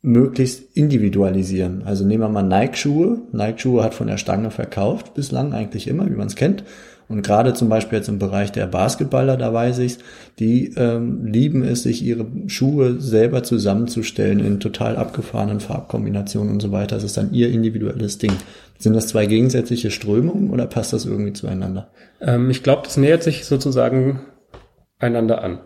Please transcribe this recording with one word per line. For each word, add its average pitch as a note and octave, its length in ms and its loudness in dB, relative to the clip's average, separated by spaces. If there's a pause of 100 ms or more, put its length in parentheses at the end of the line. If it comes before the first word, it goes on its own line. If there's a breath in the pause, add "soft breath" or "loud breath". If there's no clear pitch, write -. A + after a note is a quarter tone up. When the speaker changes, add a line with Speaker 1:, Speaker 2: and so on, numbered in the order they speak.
Speaker 1:
möglichst B2+ 720 2
individualisieren. F#2+ 1080 2
Also G2 220 0
nehmen A2 160 2
wir G#2+ 80 0
mal G2+ 120 0
Nike-Schuhe. D3 800 2 (120)
Nike-Schuhe A2 520 0
hat A2 80 0
von A2+ 140 -4
der G#2 100 -2
Stange G2 340 -2
verkauft, - 600 -4
bislang C3+ 400 -4
eigentlich A2+ 340 -6
immer, F3+ 200 -2
wie E3+ 80 -2
man's G#2 200 -6
kennt. F#3 300 0 (440 loud breath)
Und G#2 140 -4
gerade A2 300 4
zum A#2 160 2
Beispiel A2 300 0
jetzt G2+ 100 -4
im G#2 100 -2
Bereich G2 340 -2
der G2+ 140 -4
Basketballer, B2+ 680 0
da A#2+ 160 -2
weiß B2 280 0
ich's, B2 180 -2 (400 loud breath)
die, A#2 380 2
ähm, A#2 500 0
lieben C3 360 2
es, B2 200 0
sich A#2+ 200 -2
ihre A#2 240 -2 (200)
Schuhe C3+ 540 2
selber A#2+ 420 2
zusammenzustellen G#2 1000 0
in G2+ 180 0
total A2+ 380 -2
abgefahrenen G#2 640 -4
Farbkombinationen G#2 920 -4
und G#2 120 0
so G2+ 100 -2
weiter. G2+ 240 -2
Das G#2+ 80 -4
ist G2+ 140 -4
dann G2+ 160 -2
ihr A#2+ 160 4
individuelles G#2+ 680 -2
Ding. G#2+ 160 0 (460 loud breath)
Sind A2 160 4
das A2 140 2
zwei G#2+ 180 2
gegensätzliche A#2 640 2
Strömungen B2+ 580 0
oder B2 180 0
passt - 280 -4
das A2+ 100 -2
irgendwie G2+ 300 -4
zueinander? F#2 560 -6 (320 soft breath)
Speaker 2:
Ähm, B2 260 2
ich C3 140 0
glaub, - 220 2
das - 120 -6
nähert D#3 260 6
sich D#3 220 -2
sozusagen C3 760 0 (800)
einander A#2 460 0
an. E2 220 -6